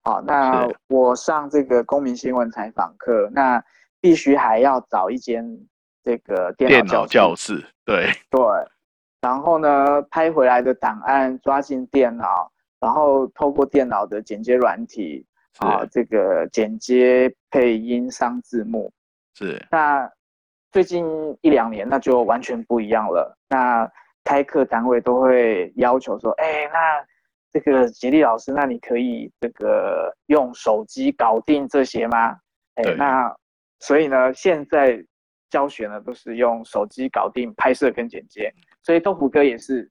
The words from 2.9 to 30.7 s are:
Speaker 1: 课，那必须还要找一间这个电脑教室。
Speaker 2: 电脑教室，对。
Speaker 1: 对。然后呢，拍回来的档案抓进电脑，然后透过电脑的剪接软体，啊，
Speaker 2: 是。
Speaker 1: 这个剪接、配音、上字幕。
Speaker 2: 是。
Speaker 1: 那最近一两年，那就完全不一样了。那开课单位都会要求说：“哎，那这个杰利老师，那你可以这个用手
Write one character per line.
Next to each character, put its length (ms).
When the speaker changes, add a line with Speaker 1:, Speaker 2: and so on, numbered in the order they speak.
Speaker 1:
课， 340
那 320
必 140
须 200
还 220
要 220
找 180
一 100
间 280
这 160
个 380
电 260
脑 0
教 0
室。 40
Speaker 2:
电 120
脑 80
教 280
室， 300
对。 260
Speaker 1:
对。 100
然 180
后 200
呢， 500
拍 220
回 160
来 160
的 100
档 280
案 400
抓 200
进 260
电 300
脑， 340
然 120
后 360
透 240
过 120
电 240
脑 160
的 160
剪 220
接 140
软 320
体， 360
啊， 220
Speaker 2:
是。 100
Speaker 1:
这 140
个 460
剪 280
接、 520
配 260
音、 320
上 320
字 220
幕。 280
Speaker 2:
是。 320
Speaker 1:
那 400
最 120
近 220
一 100
两 180
年， 180
那 120
就 240
完 180
全 220
不 180
一 60
样 180
了。 320
那 400
开 200
课 220
单 220
位 120
都 220
会 540
要 240
求 200
说 120
：“哎， 320
那 320
这 100
个 280
杰 220
利 100
老 160
师， 140
那 140
你 120
可 180
以 440
这 100
个 680
用 260
手 320